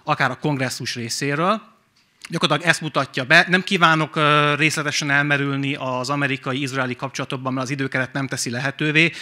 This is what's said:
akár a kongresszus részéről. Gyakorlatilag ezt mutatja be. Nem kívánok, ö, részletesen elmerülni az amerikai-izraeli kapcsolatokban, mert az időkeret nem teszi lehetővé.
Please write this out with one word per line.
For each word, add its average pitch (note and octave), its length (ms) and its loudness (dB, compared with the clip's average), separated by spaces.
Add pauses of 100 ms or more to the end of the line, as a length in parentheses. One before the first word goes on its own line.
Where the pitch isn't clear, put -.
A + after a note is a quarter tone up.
akár C#3+ 260 0
a B2 80 -8
kongresszus C3 560 -2
részéről. C#3+ 760 -2 (580)
Gyakorlatilag E3 420 0
ezt D#3+ 100 0
mutatja C#3+ 440 -2
be. D#3+ 240 6
Nem F3+ 140 2
kívánok, D#3+ 540 2
ö, D3 380 4
részletesen D3 560 0
elmerülni C#3 640 0
az B2+ 360 -4
amerikai-izraeli C3+ 840 -2
kapcsolatokban, C3 560 -6
mert C3 140 -4
az B2+ 60 -6
időkeret C3+ 400 -2
nem C3+ 140 -4
teszi C3 240 -6
lehetővé. D3+ 720 0